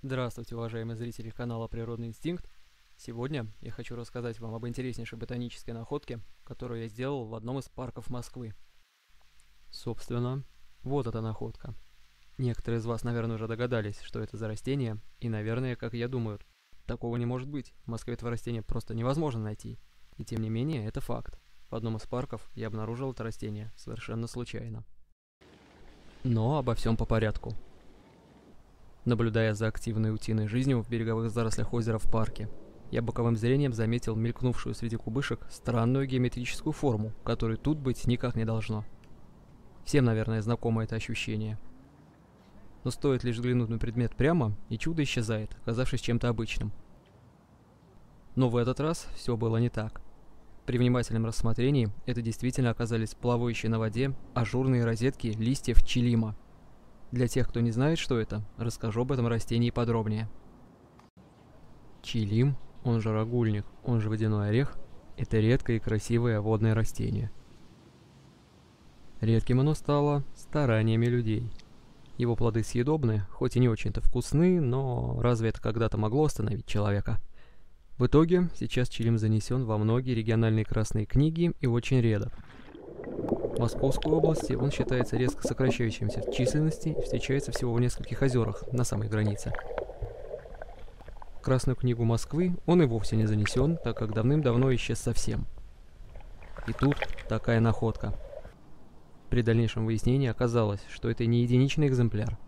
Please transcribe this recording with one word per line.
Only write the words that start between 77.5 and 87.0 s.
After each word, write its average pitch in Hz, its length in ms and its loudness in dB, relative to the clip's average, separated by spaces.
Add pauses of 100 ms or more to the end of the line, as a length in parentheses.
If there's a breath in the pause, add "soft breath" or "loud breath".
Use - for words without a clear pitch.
В 123 80 6
итоге 165 500 8
сейчас 123 320 2
чилим 113 300 2
занесен 110 480 2
во 110 120 0
многие 120 360 2
региональные 113 500 4
красные 110 420 0
книги 160 540 4
и 135 80 0
очень 120 320 4
редок. 113 320 2 (720 loud breath)
В - 600 -2
Московской - 480 2
области 156 420 2
он 143 180 0
считается 127 460 0
резко 123 300 0
сокращающимся 113 720 0
в - 100 -4
численности 151 640 2
и - 40 0